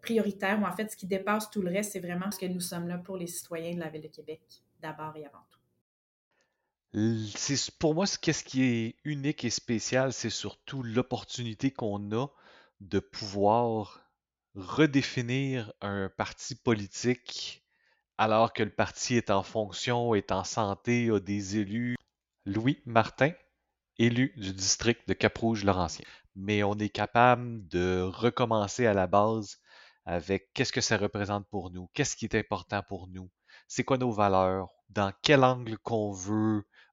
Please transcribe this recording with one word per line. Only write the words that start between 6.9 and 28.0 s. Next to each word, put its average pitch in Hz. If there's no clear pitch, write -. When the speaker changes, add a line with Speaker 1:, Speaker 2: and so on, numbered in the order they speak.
Speaker 2:
L-, 110
c'est -
s-, -
pour 156
moi, 185
c'est, -
qu'est-ce -
qui 131
est 117
unique 147
et -
spécial, 123
c'est -
surtout -
l'opportunité 120
qu'on 104
a 120
de 98
pouvoir 107
redéfinir 131
un 101
parti -
politique -
alors 110
que 117
le 104
parti -
est 113
en 98
fonction, 113
est 101
en 95
santé, 117
a 104
des 101
élus. 117
Louis 110
Martin, 117
élu 120
du 95
district 95
de 95
Cap-Rouge-Laurentien. 101
Mais 104
on 101
est 107
capable 120
de 90